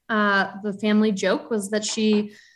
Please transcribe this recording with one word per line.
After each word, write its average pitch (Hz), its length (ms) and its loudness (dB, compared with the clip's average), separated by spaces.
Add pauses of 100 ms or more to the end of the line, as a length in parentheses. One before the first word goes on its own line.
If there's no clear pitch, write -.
uh, 202 420 2 (100)
the 208 120 -6
family 208 400 2
joke 190 360 -2
was 202 200 -4
that 214 160 -2
she 208 480 0 (220)